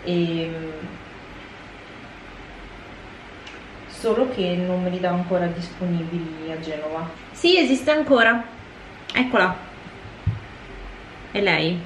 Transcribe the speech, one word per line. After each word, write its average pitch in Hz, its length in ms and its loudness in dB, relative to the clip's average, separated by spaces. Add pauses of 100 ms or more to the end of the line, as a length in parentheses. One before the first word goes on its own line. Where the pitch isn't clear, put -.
e 165 460 0 (3500)
solo 233 420 4
che 180 260 2
non 180 260 2
me 180 80 2
li 180 100 -2
dà 180 100 2
ancora 180 360 2
disponibili 165 1040 -2
a 160 80 -6
Genova. 156 480 -4 (240)
Sì, 359 260 6
esiste 269 340 4
ancora, 240 520 6 (680)
eccola, 190 420 4 (1800)
è 202 80 0
lei 170 460 4